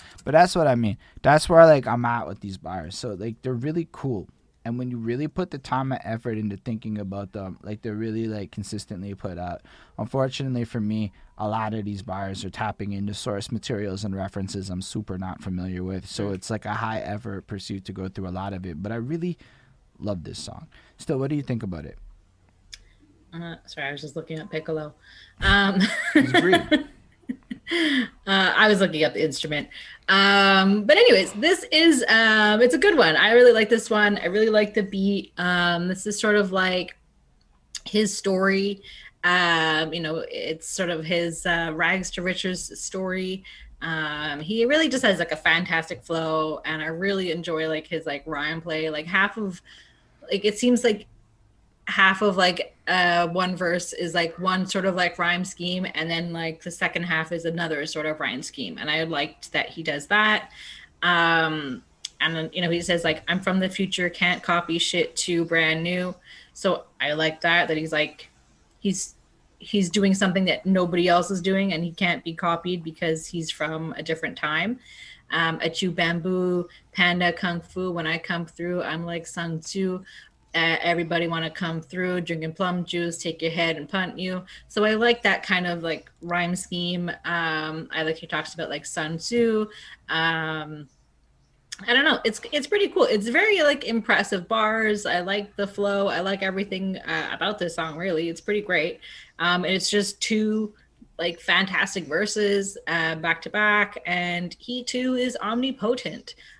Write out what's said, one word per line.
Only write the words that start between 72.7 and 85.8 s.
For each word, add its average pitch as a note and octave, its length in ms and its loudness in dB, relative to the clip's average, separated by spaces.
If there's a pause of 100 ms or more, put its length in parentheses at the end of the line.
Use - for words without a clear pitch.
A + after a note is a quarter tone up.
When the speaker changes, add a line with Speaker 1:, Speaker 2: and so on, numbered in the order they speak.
Speaker 2:
because D#3+ 440 -4
he's D#3+ 240 -8
from D#3+ 460 -6
a D#3+ 60 -10
different D#3+ 340 -6
time. E3+ 420 -2 (520)
Um, D#3+ 300 0
"A E3 80 0
chew F3+ 220 -2
bamboo, F3+ 760 0 (260)
panda F3+ 380 2
kung F3 300 -4
fu, F#3 300 -6
when E3 160 -4
I E3 100 -2
come F3 280 -6
through, F3 380 -6
I'm D#3+ 220 -6
like E3+ 220 -8
Sun E3 340 -6
Tzu. F#3+ 420 -4 (500)
Uh, E3 280 2
everybody E3+ 460 0
wanna E3 220 -4
come E3 320 -6
through, F3+ 400 -4
drinking D#3+ 320 -6
plum F3+ 320 -2
juice, E3+ 320 -4
take E3 240 -8
your D#3+ 100 -2
head E3 240 0
and D3 140 -12
punt F#3 280 -4
you." F#3 240 -6 (280)
So G#3+ 160 0
I G#3+ 80 4
like A#3 300 2
that G3 200 2
kind F3+ 240 0
of, E3+ 160 -4